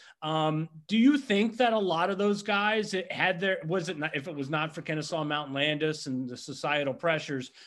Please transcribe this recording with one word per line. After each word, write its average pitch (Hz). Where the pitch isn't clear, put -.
um, 156
do 214
you 277
think 220
that 233
a 220
lot 180
of 196
those 202
guys, 208
it 185
had 170
their, 190
was 175
it 160
not, 151
if 143
it 170
was 139
not 156
for 170
Kennesaw 156
Mountain 147
Landis 151
and 127
the 123
societal 143
pressures, 151